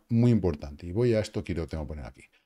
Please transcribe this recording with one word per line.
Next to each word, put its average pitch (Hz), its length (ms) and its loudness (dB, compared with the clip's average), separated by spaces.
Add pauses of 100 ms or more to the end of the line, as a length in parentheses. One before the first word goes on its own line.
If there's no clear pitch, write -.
muy 117 220 6
importante, 85 560 0
y 87 40 -10
voy 117 220 2
a 107 60 2
esto, 104 240 -4
quiero, 82 240 -4
tengo 78 160 -6
que 73 60 -10
poner 73 160 -10
aquí. - 180 -18 (220)